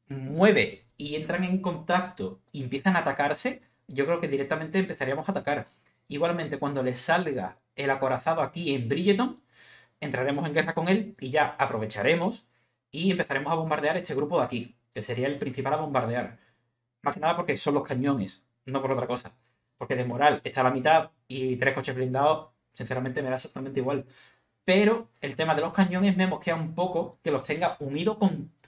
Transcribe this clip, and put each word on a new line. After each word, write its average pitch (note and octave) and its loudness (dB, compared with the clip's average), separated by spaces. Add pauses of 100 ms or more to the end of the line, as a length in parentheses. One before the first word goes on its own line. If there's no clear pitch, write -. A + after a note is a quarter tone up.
mueve C#3 2 (140)
y D3 -6
entran E3 -2
en F#3 0
contacto F3 -2 (100)
y C#3 -8
empiezan C#3 0
a - 4
atacarse, D3+ 0 (240)
yo C#3 0
creo E3+ 2
que E3 -2
directamente D3+ -2
empezaríamos D3 -2
a G3 0
atacar. C#3+ -2 (380)
Igualmente, D#3 -2
cuando C#3 -2
les B2+ -2
salga D#3 0 (180)
el C#3 -2
acorazado C3+ 0
aquí E3 -2
en A#2+ -2
Bridgeton, F#3+ 2 (600)
entraremos C#3 -2
en D3 -4
guerra D#3+ 0
con E3 0
él G3 0
y C3 -8
ya D3 2
aprovecharemos C3+ 0 (440)
y E3+ 0
empezaremos C#3+ -2
a E3 0
bombardear D#3 0
este D#3 -6
grupo D3 0
de B2+ 2
aquí, A#2+ -6 (160)
que A#2 -8
sería B2 -2
el C#3+ -4
principal C3+ -4
a D3+ 2
bombardear. B2 -2 (640)
Más C#3+ -2
que D3+ -12
nada D#3+ 2
porque E3 -2
son D3 0
los C#3+ 0
cañones, B2+ -2 (220)
no C3+ -2
por C3+ 0
otra A#2+ 0
cosa. A#2+ -6 (460)
Porque B2+ -2
de B2 0
moral C#3 4
está - -2
a B2+ 6
la B2+ 6
mitad D3+ 4 (160)
y C3 -2
tres C3 2
coches C3 -4
blindados, C3+ 0 (240)
sinceramente, B2+ -4
me C3 -4
da C3 0
exactamente C3+ -6
igual. C3+ -2 (580)
Pero G#3 4 (140)
el C#3 -6
tema D#3+ 2
de D3 2
los - -2
cañones F#3 4
me F#3 4
mosquea F#3 0
un D#3+ -4
poco F3 -2
que E3 0
los C#3 0
tenga D#3+ 0
unidos E3 -2
con D#3+ 2 (160)